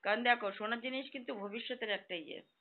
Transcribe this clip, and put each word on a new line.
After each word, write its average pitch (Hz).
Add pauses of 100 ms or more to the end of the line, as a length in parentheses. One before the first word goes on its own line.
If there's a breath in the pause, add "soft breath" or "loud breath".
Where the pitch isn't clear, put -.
কারণ 214
দেখো, 240
সোনার 220
জিনিস 262
কিন্তু 262
ভবিষ্যতের 220
একটা 196
ইয়ে। 160 (220)